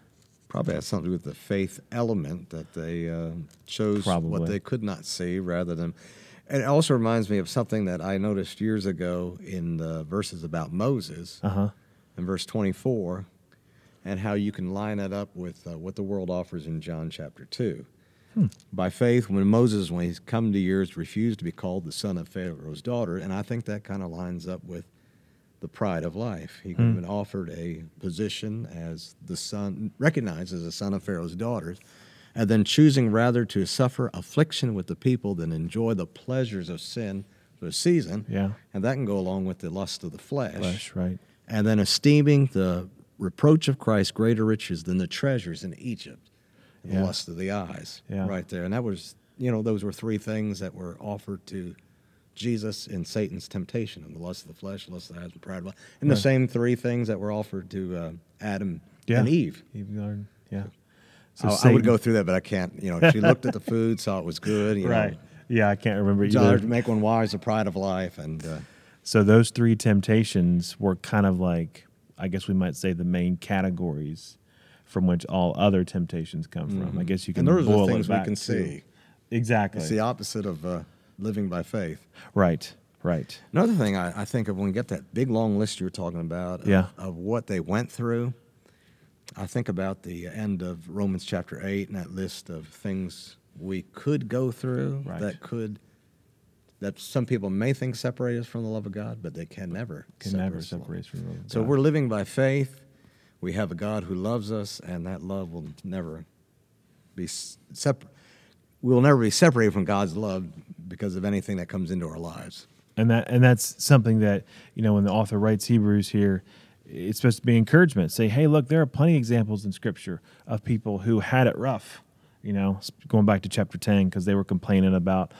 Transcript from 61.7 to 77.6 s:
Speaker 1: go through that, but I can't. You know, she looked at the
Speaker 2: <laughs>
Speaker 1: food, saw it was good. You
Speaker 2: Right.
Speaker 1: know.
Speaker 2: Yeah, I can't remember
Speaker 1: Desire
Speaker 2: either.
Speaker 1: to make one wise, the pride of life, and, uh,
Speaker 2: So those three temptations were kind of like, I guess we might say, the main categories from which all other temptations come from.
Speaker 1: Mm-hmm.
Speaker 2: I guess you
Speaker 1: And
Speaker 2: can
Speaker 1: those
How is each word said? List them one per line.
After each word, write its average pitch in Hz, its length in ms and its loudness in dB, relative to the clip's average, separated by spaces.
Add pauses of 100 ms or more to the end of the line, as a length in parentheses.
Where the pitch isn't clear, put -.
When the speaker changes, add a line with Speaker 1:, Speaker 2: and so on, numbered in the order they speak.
Speaker 1:
go 117 140 6
through 113 160 2
that, 104 120 2
but 90 100 2
I 92 60 0
can't. 92 320 -4 (100)
You 95 60 -2 (100)
know, 165 120 8
she 113 100 2
looked - 240 6
at 123 80 -2
the 110 60 -8
Speaker 2:
<laughs> - 120 -8
Speaker 1:
food, 113 300 2
saw 98 180 -4
it 82 60 -6
was 82 140 -6
good. 104 380 0
You 98 120 0
Speaker 2:
Right. 110 240 2
Speaker 1:
know. - 40 -10 (300)
Speaker 2:
Yeah, 110 220 6
I 101 80 4
can't 104 220 0
remember 101 260 4
Speaker 1:
Desire 104 180 6 (120)
Speaker 2:
either. 117 40 4
Speaker 1:
to 104 80 -2
make 117 220 0
one 110 100 2
wise, 110 320 2
the 110 80 -4
pride 107 280 0
of 87 100 -4
life, 95 400 -4
and, 78 280 -8
uh, 78 120 -8 (440)
Speaker 2:
So 107 220 4
those 113 280 8
three 117 260 4
temptations 98 1000 2
were 98 180 2
kind 104 280 2
of 92 140 2
like, 85 460 -2 (320)
I 95 100 -6
guess 92 200 -6
we 101 60 0
might 90 220 0
say, 95 160 -2
the 87 140 -4
main 90 320 0
categories 85 1000 -4 (460)
from 92 240 0
which 87 200 2
all 90 300 2
other 95 260 6
temptations 82 640 -6
come 80 220 -8
from. 95 180 -4
Speaker 1:
Mm-hmm. 78 120 -4
Speaker 2:
I 90 40 -2
guess 92 240 -2
you 95 40 -4
Speaker 1:
And 82 40 -10
Speaker 2:
can 85 100 2
Speaker 1:
those 175 160 6